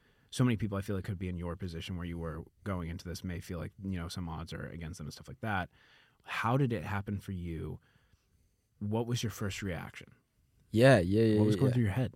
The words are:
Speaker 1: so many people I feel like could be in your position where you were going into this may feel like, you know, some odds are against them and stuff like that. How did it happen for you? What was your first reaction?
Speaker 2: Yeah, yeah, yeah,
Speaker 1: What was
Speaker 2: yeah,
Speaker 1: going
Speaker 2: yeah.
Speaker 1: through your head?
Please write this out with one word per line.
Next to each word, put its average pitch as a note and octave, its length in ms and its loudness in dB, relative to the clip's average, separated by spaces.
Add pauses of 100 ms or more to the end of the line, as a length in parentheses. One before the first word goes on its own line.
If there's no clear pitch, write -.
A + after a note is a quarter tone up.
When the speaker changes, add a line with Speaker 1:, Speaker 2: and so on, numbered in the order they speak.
(320)
Speaker 1:
so - 120 2
many B2 140 4
people G2+ 220 -2
I - 20 -4
feel G2+ 140 -4
like F#2 100 -4
could F#2 140 -4
be F#2 100 -4
in F2+ 80 -4
your E2+ 180 -4
position F2+ 400 -8
where F2 120 -6
you E2+ 100 -4
were E2 240 -6 (220)
going F2+ 260 -4
into F2+ 180 -8
this E2 160 -8
may F2 160 -4
feel E2+ 200 -8
like, F2 120 -8 (120)
you F#2+ 160 -2
know, E2 80 -4
some F2 200 -6
odds D#2+ 240 -8
are - 140 -8
against E2 320 -10
them D2+ 80 -10
and C#2+ 80 -10
stuff - 140 -16
like - 140 -14
that. G2+ 280 -2 (540)
How - 340 0
did C3+ 160 2
it F2 100 -4
happen G2+ 360 -4
for - 140 -8
you? E2+ 440 -6 (1040)
What A2 260 -2
was A#2 180 -2
your A#2 60 0
first G2+ 320 -6
reaction? - 500 -8 (600)
Speaker 2:
Yeah, B2 280 10
yeah, F#2+ 240 4
yeah, A2 140 6
Speaker 1:
What G#2 80 8
was G#2+ 100 6
Speaker 2:
yeah, F#2 40 -2
Speaker 1:
going C3 100 6
Speaker 2:
yeah. B2 60 2
Speaker 1:
through B2 80 4
your G#2 80 4
head? A#2+ 240 0